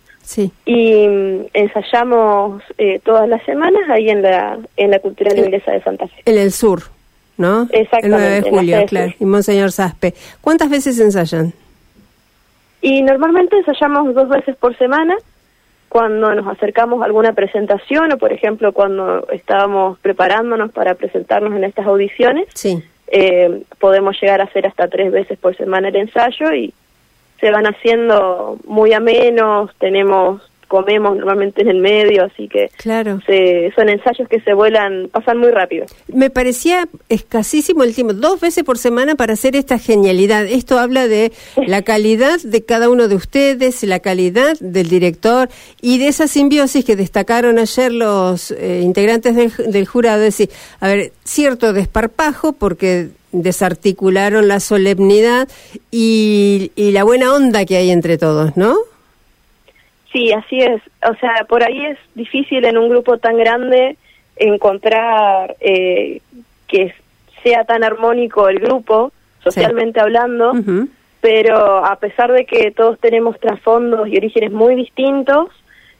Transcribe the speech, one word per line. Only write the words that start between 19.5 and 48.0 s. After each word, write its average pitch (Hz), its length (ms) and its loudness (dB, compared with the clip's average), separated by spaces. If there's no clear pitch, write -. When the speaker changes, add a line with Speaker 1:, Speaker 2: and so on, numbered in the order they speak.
Speaker 2:
preparándonos 220 720 -2
para 190 240 -2
presentarnos 208 600 -4
en 196 80 -4
estas 202 240 -6
audiciones, 240 640 0
Speaker 1:
Sí. 175 300 -6
Speaker 2:
eh, 180 560 2
podemos 196 420 2
llegar 196 200 2
a - 40 0
hacer 190 220 -4
hasta 180 220 -4
tres 185 220 -2
veces 196 280 -4
por 185 160 -2
semana 190 320 -4
el 196 80 -2
ensayo 240 580 -2
y - 200 -6
se 214 120 0
van 208 160 0
haciendo 208 1000 0
muy 214 280 2
amenos, 226 760 2
tenemos, 196 600 0
comemos 202 480 0
normalmente 202 460 -2
en 220 80 2
el 185 80 2
medio, 202 480 2
así 208 220 -10
que 202 300 -4
Speaker 1:
Claro. 220 500 -4
Speaker 2:
se, 180 480 2
son 214 140 2
ensayos 240 380 -2
que 226 140 0
se 208 140 0
vuelan, 202 560 0
pasan 233 260 -2
muy 240 140 2
rápido. 180 340 -2
Speaker 1:
Me 262 240 0
parecía 320 580 -2
escasísimo 269 760 -2
el 233 100 0
tiempo, 233 200 -2
dos 302 280 -2
veces 339 220 -2
por 233 160 -4
semana 247 340 0
para 226 200 -2
hacer 254 220 0
esta 269 220 -2
genialidad. 202 680 2
Esto 247 340 0
habla 254 280 0
de 220 240 0
la 196 160 -2
calidad 220 600 0
de 220 220 -2
cada 233 240 0
uno 240 180 4
de 202 80 0
ustedes, 254 680 0
la 190 160 -2
calidad 190 600 0
del 180 300 -4
director 185 580 2
y 247 200 0
de 277 80 0
esa 294 200 0
simbiosis 285 580 0
que 214 100 2
destacaron 226 640 0
ayer 247 340 0
los, 196 560 -2